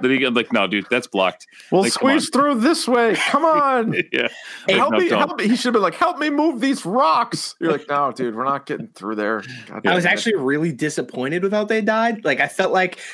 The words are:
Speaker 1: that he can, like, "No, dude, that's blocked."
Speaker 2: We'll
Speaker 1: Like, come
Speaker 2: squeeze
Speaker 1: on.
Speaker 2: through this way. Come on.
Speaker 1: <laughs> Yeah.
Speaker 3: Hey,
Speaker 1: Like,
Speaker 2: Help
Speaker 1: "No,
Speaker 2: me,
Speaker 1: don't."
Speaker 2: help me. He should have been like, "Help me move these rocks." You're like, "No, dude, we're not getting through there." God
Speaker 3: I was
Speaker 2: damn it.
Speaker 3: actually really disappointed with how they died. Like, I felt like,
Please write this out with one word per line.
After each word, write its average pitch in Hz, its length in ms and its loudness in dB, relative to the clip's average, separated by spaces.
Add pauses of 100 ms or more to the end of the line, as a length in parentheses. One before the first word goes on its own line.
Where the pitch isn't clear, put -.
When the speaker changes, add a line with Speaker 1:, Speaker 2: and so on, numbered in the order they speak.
Speaker 1:
that 127 80 2
he 131 100 2
can, 127 140 0
like, 113 200 0
"No, 104 120 2
dude, 95 240 -2
that's 120 180 0
blocked." 92 380 0 (240)
Speaker 2:
We'll 180 120 4
Speaker 1:
Like, 190 100 2
come - 160 0
Speaker 2:
squeeze 277 260 2
Speaker 1:
on. 254 80 2
Speaker 2:
through 285 200 2
this 320 260 2
way. 233 280 4
Come - 280 0
on. 269 500 2
Speaker 1:
<laughs> 175 200 -2
Yeah. 123 140 0 (380)
Speaker 3:
Hey, 190 100 2
Speaker 1:
Like, - 20 -
Speaker 2:
Help 277 160 2
Speaker 1:
"No, - 60 2
Speaker 2:
me, 349 100 2
Speaker 1:
don't." 110 100 2
Speaker 2:
help - 200 0
me. - 100 0
He 247 80 4
should - 80 -4
have 247 80 2
been 214 80 4
like, 180 140 0
"Help 349 240 0
me 302 100 0
move 294 320 0
these 269 240 0
rocks." 240 760 0
You're 165 140 0
like, 143 160 -6
"No, 143 260 0
dude, 123 180 -4
we're 117 120 -4
not 139 200 -2
getting 117 300 -8
through 104 200 -6
there." 104 260 -2 (260)
God - 200 -12
Speaker 3:
I 165 60 2
was 180 120 2
Speaker 2:
damn 180 60 2
it. - 20 2
Speaker 3:
actually 208 220 -2
really 151 360 0
disappointed 147 720 -4
with 196 80 -2
how 214 140 0
they 220 160 0
died. 220 420 0
Like, 139 160 0
I 143 80 2
felt 180 240 0
like, 180 260 0 (160)